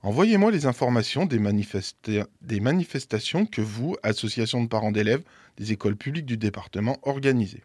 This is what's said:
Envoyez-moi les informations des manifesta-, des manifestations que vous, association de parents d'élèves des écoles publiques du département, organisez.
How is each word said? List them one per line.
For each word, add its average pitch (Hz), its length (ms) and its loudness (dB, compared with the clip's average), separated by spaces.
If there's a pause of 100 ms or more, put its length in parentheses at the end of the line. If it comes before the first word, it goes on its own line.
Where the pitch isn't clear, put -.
Envoyez-moi 196 500 4
les 156 140 0
informations 123 600 2
des 135 140 2
manifesta-, 104 880 -2 (140)
des 113 200 -4
manifestations 151 840 0
que - 160 -4
vous, 113 400 -4
association 113 640 -2
de 113 60 -2
parents 107 240 0
d'élèves 110 300 2 (340)
des 107 160 -4
écoles 101 240 -2
publiques 147 280 -6
du 120 120 -4
département, 104 640 -2
organisez. 135 640 0